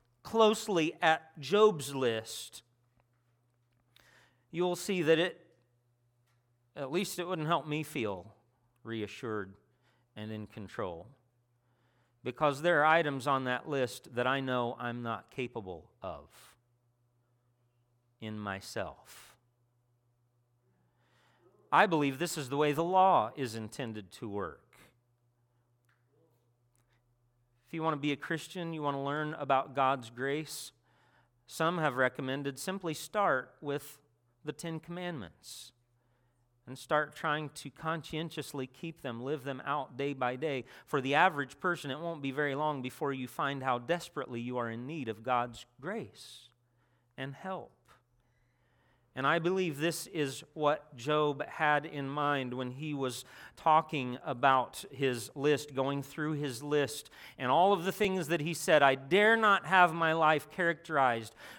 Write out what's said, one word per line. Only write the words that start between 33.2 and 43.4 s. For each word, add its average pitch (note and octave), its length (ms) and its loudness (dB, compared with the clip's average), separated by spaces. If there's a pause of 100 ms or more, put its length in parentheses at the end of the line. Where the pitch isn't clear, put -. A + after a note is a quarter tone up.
with C#3+ 380 -6 (440)
the D3+ 80 -8
Ten D#3+ 280 -8
Commandments E3+ 920 -10 (960)
and C3 100 -14
start D3+ 380 -2
trying D3+ 400 -2
to - 140 -12
conscientiously D#3 960 -6
keep - 340 -12
them, A#2 200 -8
live C3+ 240 -6
them C3+ 200 -8
out C#3 320 -6
day C#3 160 -2
by C3 220 -2
day. C3+ 300 -2 (200)
For D3 140 -2
the C3+ 160 2
average D3+ 460 2
person, E3 300 -2
it C#3 80 -6
won't E3 220 -6
be C3+ 100 -4
very C#3 240 0
long D3 260 -2
before C3+ 320 -4
you C3 140 -6
find C#3 360 -4